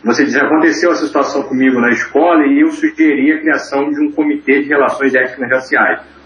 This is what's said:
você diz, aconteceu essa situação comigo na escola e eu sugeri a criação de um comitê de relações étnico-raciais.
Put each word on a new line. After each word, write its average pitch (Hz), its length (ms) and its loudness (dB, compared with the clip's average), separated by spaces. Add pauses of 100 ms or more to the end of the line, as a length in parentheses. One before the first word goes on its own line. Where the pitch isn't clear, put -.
você 120 200 0
diz, 120 120 -2
aconteceu 156 560 2
essa 151 140 -2
situação 139 380 -2
comigo 131 360 0
na 120 100 2
escola 151 560 2
e 139 140 2
eu 160 100 4
sugeri 151 600 0
a 156 80 -2
criação 147 500 -2
de 147 100 -4
um 147 120 0
comitê 147 500 0
de 143 60 -6
relações 135 460 0
étnico-raciais. 127 880 -2 (260)